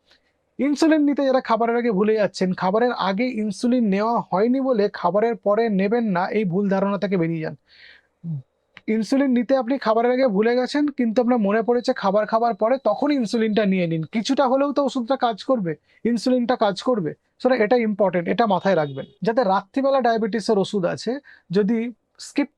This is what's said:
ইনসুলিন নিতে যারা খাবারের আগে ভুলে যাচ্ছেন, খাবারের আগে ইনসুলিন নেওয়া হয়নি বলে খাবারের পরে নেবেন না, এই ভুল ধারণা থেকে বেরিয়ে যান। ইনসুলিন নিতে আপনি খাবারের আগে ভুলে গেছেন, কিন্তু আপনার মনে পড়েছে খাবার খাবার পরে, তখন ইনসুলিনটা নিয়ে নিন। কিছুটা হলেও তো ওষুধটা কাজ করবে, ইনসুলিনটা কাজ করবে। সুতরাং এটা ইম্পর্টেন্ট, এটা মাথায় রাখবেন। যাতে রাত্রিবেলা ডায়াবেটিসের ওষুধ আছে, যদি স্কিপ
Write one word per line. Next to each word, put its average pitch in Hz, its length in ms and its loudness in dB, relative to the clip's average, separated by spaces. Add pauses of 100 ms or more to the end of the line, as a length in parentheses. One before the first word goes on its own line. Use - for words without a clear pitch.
(600)
ইনসুলিন 302 420 2
নিতে 285 240 0
যারা 262 160 2
খাবারের 233 360 0
আগে 240 140 0
ভুলে 208 220 2
যাচ্ছেন, 185 400 0
খাবারের 214 380 0
আগে 196 340 -2
ইনসুলিন 233 640 -2
নেওয়া 208 320 0 (100)
হয়নি 240 300 2
বলে 226 320 0
খাবারের 214 420 0
পরে 214 340 0
নেবেন 202 340 0
না, 190 260 -2
এই 202 160 -2
ভুল 190 240 0
ধারণা 196 280 0
থেকে 196 200 -2
বেরিয়ে 165 240 -2
যান। 160 140 -8 (1300)
ইনসুলিন 254 440 0
নিতে 247 260 2
আপনি 254 200 -2
খাবারের 233 340 0
আগে 262 160 2
ভুলে 220 280 2
গেছেন, 285 320 0
কিন্তু 240 340 0
আপনার 247 160 2
মনে 208 240 0
পড়েছে 247 320 0
খাবার 202 320 0
খাবার 226 280 0
পরে, 226 300 0
তখন 254 280 0
ইনসুলিনটা 220 540 0
নিয়ে 185 220 2
নিন। 160 160 -2
কিছুটা 254 440 0
হলেও 277 240 2
তো 285 140 0
ওষুধটা 254 300 -2
কাজ 233 280 -2
করবে, 190 320 -2 (280)
ইনসুলিনটা 240 520 0
কাজ 202 260 0
করবে। 196 320 -2 (260)
সুতরাং 254 220 2
এটা 262 140 4
ইম্পর্টেন্ট, 190 540 0
এটা 196 160 0
মাথায় 190 300 2
রাখবেন। 143 300 -2 (160)
যাতে 226 220 2
রাত্রিবেলা 262 580 0
ডায়াবেটিসের 226 560 0
ওষুধ 190 280 0
আছে, 190 340 -4 (320)
যদি 226 400 0 (280)
স্কিপ - 280 -4 (100)